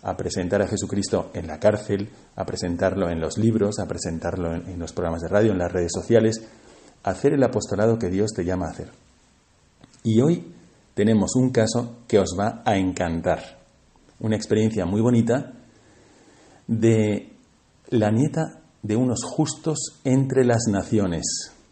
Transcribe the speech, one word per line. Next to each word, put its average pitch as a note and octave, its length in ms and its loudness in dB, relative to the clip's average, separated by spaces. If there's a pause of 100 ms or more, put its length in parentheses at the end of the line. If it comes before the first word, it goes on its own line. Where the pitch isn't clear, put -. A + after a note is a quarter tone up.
a F#2 140 -4
presentar F#2 440 0
a F#2+ 60 2
Jesucristo G2 640 -2
en E2 140 -8
la D#2 120 -10
cárcel, G#2 500 0 (260)
a F#2+ 100 -6
presentarlo F2+ 640 -2
en E2 100 -4
los D#2 180 -4
libros, G#2+ 420 2
a F2+ 80 -6
presentarlo E2+ 680 -4
en, E2+ 160 -8
en E2+ 100 -10
los E2 140 -10
programas E2 280 -2
de E2+ 80 -6
radio, G#2+ 220 4
en F#2+ 60 0
las F2 140 -2
redes F2 200 0
sociales, A2 520 2 (600)
a - 80 -2
hacer C#3+ 220 2
el C#3 100 4
apostolado A2 540 2
que G2 120 -2
Dios G2+ 260 0
te F2+ 100 -2
llama F2+ 220 -2
a - 40 -6
hacer. - 200 -14 (1120)
Y A2 180 4
hoy E3 320 0 (400)
tenemos G#2 420 0
un B2+ 140 2
caso A2+ 480 0 (100)
que G#2 120 4
os F2+ 180 0
va G#2+ 280 -4
a G#2 120 2
encantar, F2 840 -2 (600)
una A2 160 -2
experiencia G#2+ 500 0
muy G2+ 160 0
bonita A#2 520 2 (1120)
de A2 640 2 (580)
la G#2+ 220 2
nieta D3+ 520 -2 (200)
de G#2+ 140 0
unos B2+ 260 0
justos - 800 -4
entre C3 400 4
las A#2 260 2
naciones. G2 840 -2 (180)